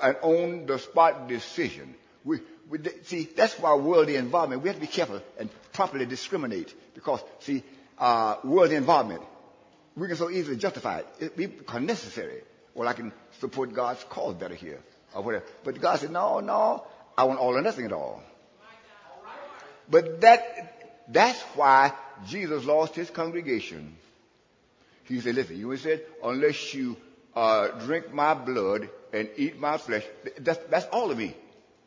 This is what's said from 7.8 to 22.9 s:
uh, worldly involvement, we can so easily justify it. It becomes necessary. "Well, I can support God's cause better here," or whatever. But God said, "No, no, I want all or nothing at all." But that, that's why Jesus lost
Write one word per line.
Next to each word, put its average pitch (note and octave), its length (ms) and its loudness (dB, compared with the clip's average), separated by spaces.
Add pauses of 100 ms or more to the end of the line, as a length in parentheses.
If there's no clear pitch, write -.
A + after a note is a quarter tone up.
uh, A2+ 460 4
worldly D#3 320 6
involvement, B2+ 460 2 (760)
we F#3 120 -6
can E3+ 80 -4
so E3+ 120 -2
easily E3 280 -4
justify G#2+ 420 -4
it. - 80 -8 (140)
It D#3+ 160 -8
becomes C#3+ 500 -6
necessary. F#2 560 -8 (320)
"Well, A#2 140 -2
I A#2+ 60 0
can A#2 180 -10 (280)
support B2+ 320 -6
God's B2 320 -4
cause - 300 -6
better F2 200 -10
here," D#2 260 -14 (340)
or G2 80 -6
whatever. G#2+ 220 -6 (180)
But B2+ 180 -8
God F3 200 2
said, C#3+ 100 -8
"No, F#3+ 300 -2
no, G#3+ 440 0 (320)
I B2+ 80 4
want C3 140 2
all B2 180 2
or C#3+ 60 2
nothing G3 220 -2
at G2+ 80 -8
all." C2+ 300 -8 (1700)
But E3 340 4
that, - 840 4
that's G#3 320 4 (140)
why C#3 380 6 (340)
Jesus D3+ 380 -4
lost D#3 300 2